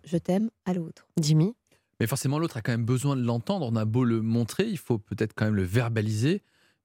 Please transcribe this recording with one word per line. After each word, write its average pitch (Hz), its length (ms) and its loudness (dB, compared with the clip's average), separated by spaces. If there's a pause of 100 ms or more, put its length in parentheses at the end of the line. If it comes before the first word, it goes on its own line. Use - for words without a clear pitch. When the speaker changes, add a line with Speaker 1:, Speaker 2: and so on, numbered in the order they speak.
Speaker 1:
je 165 140 -2
t'aime » 196 320 0 (160)
à 185 80 -2
l'autre. 165 340 -8 (140)
Speaker 2:
Jimmy ? 156 340 4 (440)
Speaker 3:
Mais 113 80 0
forcément, 135 320 -2
l'autre 165 180 -4
a 110 40 -8
quand 127 100 -2
même 117 140 0
besoin 131 320 0
de 127 40 -2
l'entendre. 120 480 -2
On 117 60 0
a 110 100 2
beau 120 200 2
le 113 160 2
montrer, 113 460 0
il 202 100 -4
faut 120 200 -2
peut-être 107 380 -4
quand 110 100 0
même 107 100 2
le 98 80 2
verbaliser, 113 800 0 (440)